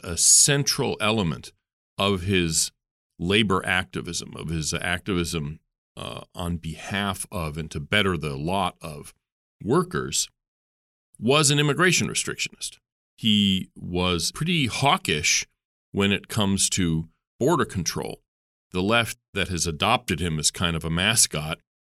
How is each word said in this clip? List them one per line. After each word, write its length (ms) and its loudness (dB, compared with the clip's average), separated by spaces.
a 120 -6
central 840 4
element 520 0
of 240 2
his 480 2
labor 460 2
activism, 720 -4
of 120 -8
his 240 -2
activism, 840 -2
uh, 260 -12
on 220 -4
behalf 760 -6
of 260 -6
and 120 -8
to 100 -8
better 360 2
the 200 -4
lot 440 -2
of 340 -14
workers, 640 -2
was 320 4
an 80 4
immigration 500 2
restrictionist. 680 -6
He 580 2
was 580 -2
pretty 340 0
hawkish 800 0
when 200 2
it 160 -2
comes 420 2
to 380 0
border 240 2
control. 560 -6
The 100 -2
left 360 2
that 160 -2
has 180 -2
adopted 540 0
him 180 -2
as 120 0
kind 260 -2
of 80 -6
a 60 -2
mascot 680 0